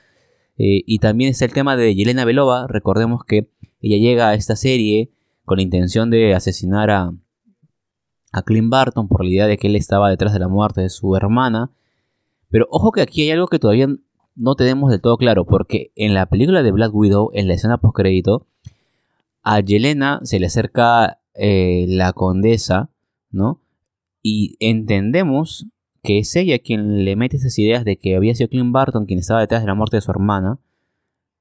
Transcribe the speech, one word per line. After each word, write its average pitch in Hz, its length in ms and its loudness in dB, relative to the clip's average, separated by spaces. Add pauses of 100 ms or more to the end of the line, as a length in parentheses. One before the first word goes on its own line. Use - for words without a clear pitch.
(580)
Eh, 98 280 0
y 107 140 -2
también 117 320 0
está 131 140 -2
el 117 80 -4
tema 139 220 -2
de 117 180 2
Yelena 120 320 0
Belova. 127 420 2
Recordemos 113 560 -2
que 107 260 0 (320)
ella 104 160 0
llega 117 320 4
a 104 40 2
esta 104 220 -2
serie 113 560 0 (340)
con 95 120 0
la 95 60 0
intención 92 460 0
de 113 240 4
asesinar 98 560 -2
a, 95 220 0 (1200)
a 95 100 -4
Clint 110 260 2
Barton 123 380 0
por 92 160 0
la 90 60 -2
idea 95 180 2
de 104 100 0
que 107 100 -2
él 104 80 2
estaba 101 340 0
detrás 104 240 0
de 101 60 0
la 90 80 -2
muerte 101 340 0
de 92 80 -2
su 95 260 -2
hermana. 113 560 0 (760)
Pero - 220 2
ojo 202 200 2
que 202 100 0
aquí 156 220 -2
hay 151 80 0
algo 170 160 0
que 165 120 0
todavía 117 280 2 (480)
no 127 200 0
tenemos 131 360 2
del 98 100 0
todo 117 160 2
claro, 110 280 2
porque - 500 -2
en 107 180 0
la 92 140 0
película 151 360 2
de 113 80 2
Black 107 220 0
Widow, 104 400 2
en 101 140 -2
la 90 80 0
escena 113 240 0
postcrédito, 95 640 0 (1000)
a 107 160 0
Yelena 135 640 0
se - 160 -2
le 92 60 -2
acerca, 117 760 0 (140)
eh, 92 560 0
la 92 240 0
condesa, 98 760 0 (420)
¿no? 104 300 -4 (600)
Y 107 380 -4
entendemos 113 1080 -2 (360)
que 101 160 0
es - 160 -6
ella 165 240 0
quien 104 440 -2
le 95 120 -2
mete 127 220 -2
esas 131 220 -4
ideas 113 240 2
de 101 140 -2
que 95 180 -2
había 104 180 2
sido 117 160 -2
Clint 123 220 -2
Barton 123 340 0
quien 92 140 -4
estaba 110 220 0
detrás 113 200 -2
de 110 60 -4
la 98 60 -2
muerte 107 240 -2
de 104 40 0
su 101 100 -6
hermana, 98 480 -2 (800)